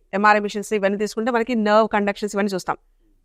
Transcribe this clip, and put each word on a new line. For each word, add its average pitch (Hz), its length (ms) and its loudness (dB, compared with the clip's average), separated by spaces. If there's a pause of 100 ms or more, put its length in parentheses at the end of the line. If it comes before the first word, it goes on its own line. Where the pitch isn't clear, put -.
(140)
ఎంఆర్ఐ 208 260 4
machines 208 360 -6
ఇవన్నీ 202 220 0
తీసుకుంటే 220 340 -4
మనకి 233 240 0
నర్వ్ 214 320 4
కండక్షన్స్ 208 480 -2
ఇవన్నీ 202 160 0
చూస్తాం. 180 260 -4 (480)